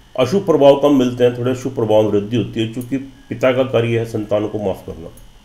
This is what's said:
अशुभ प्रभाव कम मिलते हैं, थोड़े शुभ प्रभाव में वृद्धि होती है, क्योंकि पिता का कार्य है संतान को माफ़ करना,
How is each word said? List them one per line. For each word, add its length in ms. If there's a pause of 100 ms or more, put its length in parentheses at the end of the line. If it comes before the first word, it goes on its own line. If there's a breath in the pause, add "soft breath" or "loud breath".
(140)
अशुभ 320
प्रभाव 340
कम 160
मिलते 280
हैं, 140
थोड़े 160
शुभ 200
प्रभाव 280
में 80
वृद्धि 260
होती 240
है, 80
क्योंकि 300
पिता 540
का 120
कार्य 340
है 60
संतान 440
को 100
माफ़ 280
करना, 240 (340)